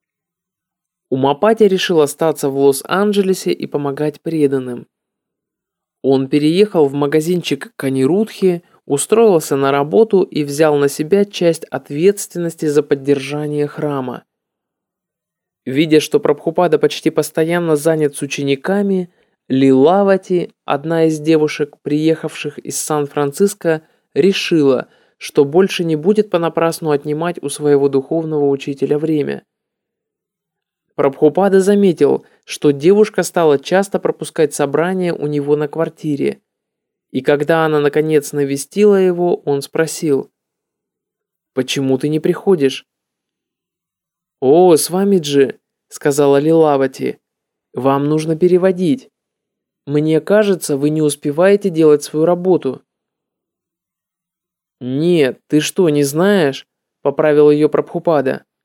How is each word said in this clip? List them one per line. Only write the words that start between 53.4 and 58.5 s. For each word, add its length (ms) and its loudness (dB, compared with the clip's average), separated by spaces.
«Нет, 680 -2
ты 120 0
что, 300 0
не 140 2
знаешь?» 640 0
поправил 480 4
её 200 4
Прабхупада. 760 -2